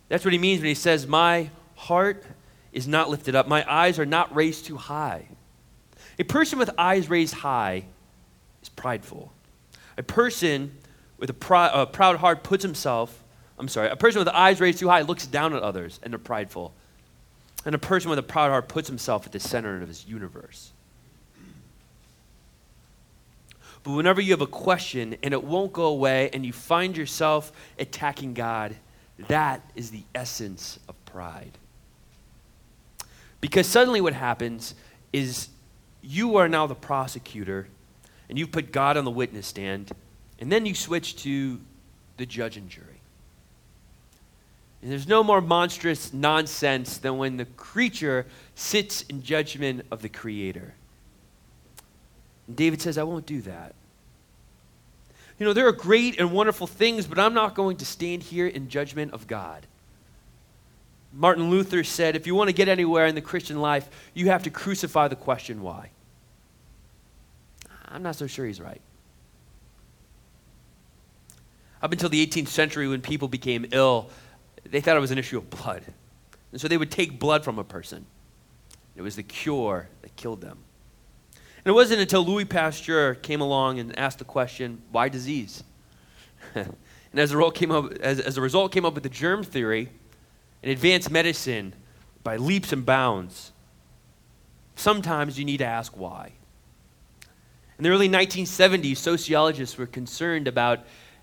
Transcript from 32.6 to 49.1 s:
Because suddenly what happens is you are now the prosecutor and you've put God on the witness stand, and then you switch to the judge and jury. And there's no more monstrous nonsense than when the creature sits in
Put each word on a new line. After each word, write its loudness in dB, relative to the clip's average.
Because 2
suddenly 6
what 2
happens -4
is -4
you -2
are 6
now 2
the -8
prosecutor -6
and -8
you've -6
put -6
God 4
on 0
the -2
witness -4
stand, -8
and -6
then 2
you -4
switch -6
to -4
the -8
judge -8
and -16
jury. -20
And -10
there's -6
no 8
more 6
monstrous 0
nonsense 0
than -2
when -4
the -6
creature -2
sits -2
in -10